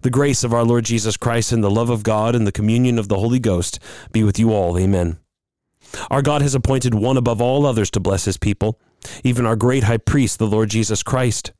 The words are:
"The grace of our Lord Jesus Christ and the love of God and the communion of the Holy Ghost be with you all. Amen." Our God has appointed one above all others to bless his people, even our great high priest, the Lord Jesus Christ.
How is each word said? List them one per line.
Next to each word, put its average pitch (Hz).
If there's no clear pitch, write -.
"The 127
grace 135
of 117
our 117
Lord 117
Jesus 110
Christ 117
and 113
the 101
love 113
of 113
God 110
and 113
the 101
communion 117
of 101
the 101
Holy 117
Ghost 95
be 110
with 104
you 113
all. 90
Amen." 90
Our 139
God 147
has 139
appointed 127
one 123
above 117
all 131
others 113
to -
bless 95
his 98
people, 107
even 123
our 113
great 127
high 113
priest, 123
the 110
Lord 107
Jesus 107
Christ. 127